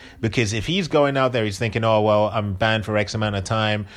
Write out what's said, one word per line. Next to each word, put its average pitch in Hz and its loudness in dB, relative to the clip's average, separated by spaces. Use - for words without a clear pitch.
because 113 -2
if 110 -4
he's 175 -2
going 143 2
out 131 2
there, 117 0
he's 101 -4
thinking, 113 -2
"Oh, 110 4
well, 107 4
I'm 104 -2
banned 110 0
for 107 -2
X 104 -2
amount 107 -2
of 95 -4
time, 107 -2